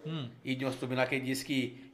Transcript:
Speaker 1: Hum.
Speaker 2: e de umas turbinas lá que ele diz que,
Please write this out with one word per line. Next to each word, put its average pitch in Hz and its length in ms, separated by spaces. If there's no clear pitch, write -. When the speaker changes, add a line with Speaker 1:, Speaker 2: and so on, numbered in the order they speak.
Speaker 1:
Hum. 156 240
Speaker 2:
e 131 80
de 131 120
umas 131 100
turbinas 127 300
lá 127 40
que 143 60
ele 127 100
diz 131 180
que, 127 500